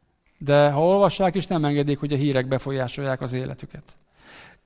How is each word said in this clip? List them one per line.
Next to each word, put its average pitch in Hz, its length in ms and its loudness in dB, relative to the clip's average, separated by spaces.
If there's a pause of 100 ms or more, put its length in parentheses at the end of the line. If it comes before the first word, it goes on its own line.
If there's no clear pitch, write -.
(400)
De 147 320 4
ha 147 160 0
olvassák 190 480 2
is, 190 120 -4
nem 165 180 0
engedik, 143 340 0
hogy 147 140 -4
a 147 40 0
hírek 131 320 0
befolyásolják 131 720 -4
az 123 120 -8
életüket. 135 500 -10 (840)